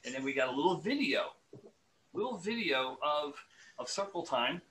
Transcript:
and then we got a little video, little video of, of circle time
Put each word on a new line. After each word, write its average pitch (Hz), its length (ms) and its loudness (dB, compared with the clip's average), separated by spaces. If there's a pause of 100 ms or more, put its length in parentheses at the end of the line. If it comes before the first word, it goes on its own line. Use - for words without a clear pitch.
and 123 100 -6
then 135 80 -2
we 135 120 -2
got 127 180 2
a 127 40 -2
little 170 200 4
video, 160 540 0 (800)
little 214 240 -2
video 165 680 0
of, 147 320 2 (440)
of 120 100 -6
circle 196 340 -2
time 131 380 0 (100)